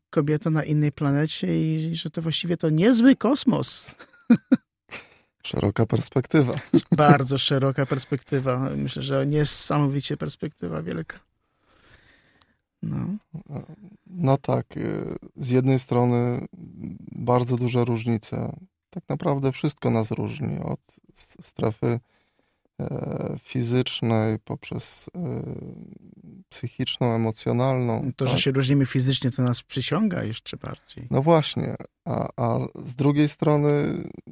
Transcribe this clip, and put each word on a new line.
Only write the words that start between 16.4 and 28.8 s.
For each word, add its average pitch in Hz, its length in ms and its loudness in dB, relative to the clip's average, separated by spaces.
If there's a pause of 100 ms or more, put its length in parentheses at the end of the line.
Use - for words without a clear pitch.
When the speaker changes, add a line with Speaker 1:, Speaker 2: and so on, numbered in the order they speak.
Speaker 2:
bardzo 123 440 2
duże 120 280 2
różnice. 117 720 -2 (340)
Tak - 180 -14
naprawdę 139 440 0
wszystko - 380 -2
nas 113 200 0
różni, 110 480 -4
od - 220 -6 (360)
s-, - 260 -20
strefy, 117 580 -2 (800)
e, - 600 -6
fizycznej 117 960 0
poprzez, - 800 -12
e, 127 260 -6 (1080)
psychiczną, - 640 -2
emocjonalną, 120 1040 0
Speaker 1:
To, 135 100 -2
że 123 60 0
Speaker 2:
tak? 131 100 2
Speaker 1:
się 143 80 2
różnimy 135 360 4